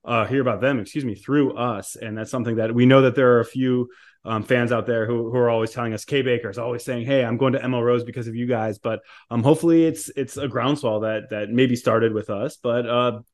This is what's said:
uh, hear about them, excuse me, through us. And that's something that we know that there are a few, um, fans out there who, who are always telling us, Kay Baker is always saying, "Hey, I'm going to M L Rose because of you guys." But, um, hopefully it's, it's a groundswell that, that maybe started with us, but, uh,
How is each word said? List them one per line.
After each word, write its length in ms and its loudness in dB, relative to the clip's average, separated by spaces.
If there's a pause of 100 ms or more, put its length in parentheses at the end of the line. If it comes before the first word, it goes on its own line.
uh, 200 0
hear 140 0
about 220 -2
them, 180 0
excuse 240 -8
me, 120 -6
through 420 0
us. 400 -4
And 200 -8
that's 140 -8
something 240 -2
that 180 0
we 120 6
know 160 10
that 140 4
there 180 6
are 80 6
a 40 -2
few, 440 -2 (340)
um, 180 -4
fans 300 0
out 140 0
there 200 -2
who, 240 -4
who 80 -4
are 120 4
always 220 0
telling 220 -6
us, 120 -8
Kay 160 0
Baker 280 -2
is 80 -12
always 280 -6
saying, 200 -6
"Hey, 200 2
I'm 100 -2
going 180 2
to 100 -2
M 100 -2
L 100 0
Rose 220 2
because 240 -8
of 80 -10
you 80 -4
guys." 340 -2
But, 220 -4 (280)
um, 140 0
hopefully 400 4
it's, 320 -2
it's 220 -6
a 100 -4
groundswell 540 -2
that, 300 -4
that 180 -6
maybe 260 2
started 380 2
with 160 -4
us, 260 -6
but, 320 -2
uh, 320 0 (140)